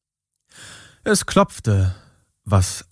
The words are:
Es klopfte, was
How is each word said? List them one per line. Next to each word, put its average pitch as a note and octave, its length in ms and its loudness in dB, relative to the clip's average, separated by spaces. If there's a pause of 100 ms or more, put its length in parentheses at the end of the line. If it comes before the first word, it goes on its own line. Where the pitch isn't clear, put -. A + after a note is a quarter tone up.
(1040)
Es G#3 220 0
klopfte, F#2+ 720 0 (500)
was - 480 0